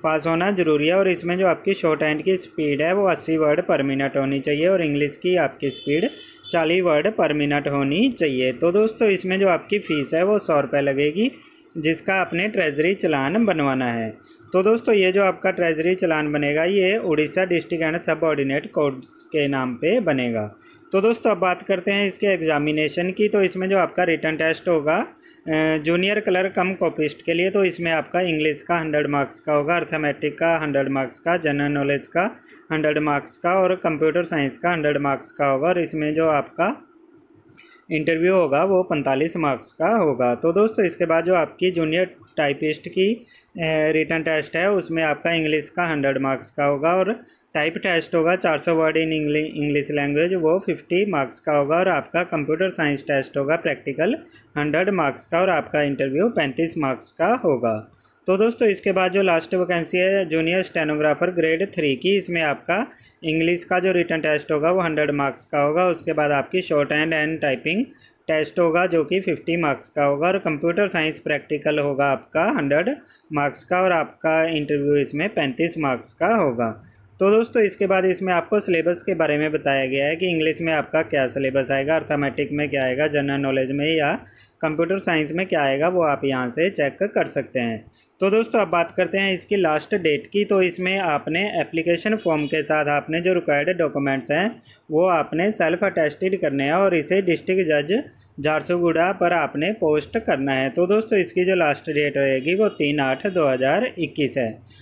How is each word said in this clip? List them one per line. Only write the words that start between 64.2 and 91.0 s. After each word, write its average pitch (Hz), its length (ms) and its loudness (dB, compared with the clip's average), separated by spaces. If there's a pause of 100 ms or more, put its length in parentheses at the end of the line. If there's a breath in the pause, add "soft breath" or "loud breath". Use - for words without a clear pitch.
test 151 320 0
होगा 151 180 2
वो 185 100 2
हंड्रेड 151 320 0
marks 139 340 -2
का 147 140 -2
होगा। 156 280 2
उसके 165 240 -2
बाद 147 200 0
आपकी 143 300 -2
shorthand 151 540 0
and 151 260 -2
typing 151 420 -2 (440 loud breath)
टेस्ट 156 300 0
होगा 170 280 2
जो 165 180 2
कि 175 160 -2
फिफ्टी 170 360 -4
मार्क्स 147 320 -2
का 147 160 0
होगा 143 220 2
और 190 140 2
कंप्यूटर 170 480 0
साइंस 156 320 -2
प्रैक्टिकल 151 580 -2
होगा 143 280 0
आपका 139 460 -2
हंड्रेड 170 420 0 (360 soft breath)
मार्क्स 143 340 -4
का 180 160 0
और 185 120 2
आपका 160 560 0
इंटरव्यू 147 480 0
इसमें 143 340 0
पैंतीस 160 480 -2
मार्क्स 135 340 -4
का 196 220 0
होगा। 120 360 0 (500 soft breath)
तो 190 100 4
दोस्तों, 226 320 2
इसके 202 240 0
बाद 185 180 2
इसमें 185 280 0
आपको 170 280 0
syllabus 170 420 0
के 190 120 -2
बारे 151 240 0
में 156 140 0
बताया 139 340 0
गया 139 200 -2
है 160 100 0
कि 180 120 -2
English 160 320 0
में 160 120 -2
आपका 156 320 0
क्या 143 240 0
syllabus 135 420 -2
आएगा, 139 260 0
arithmetic 147 560 -2
में 147 180 -2
क्या 135 140 0
आएगा, 131 240 0
general 139 320 -2
knowledge 135 300 0
में 143 180 -2
या 156 240 2 (500 loud breath)
computer 165 380 0
science 156 320 -2
में 185 140 -4
क्या 160 160 0
आएगा, 139 260 2
वो 180 160 2
आप 143 200 0
यहाँ 127 260 -2
से 160 220 0
check 143 320 -2
कर 208 240 0
सकते 131 320 -4
हैं। 113 240 -4 (360 soft breath)
तो 190 100 2
दोस्तों, 226 300 2
अब 190 80 0
बात 170 240 0
करते 185 260 -2
हैं 196 140 0
इसकी 185 240 -2
last 156 400 0
date 151 300 0
की। 202 180 0
तो 196 180 2
इसमें 180 360 -2
आपने 165 460 -2 (160)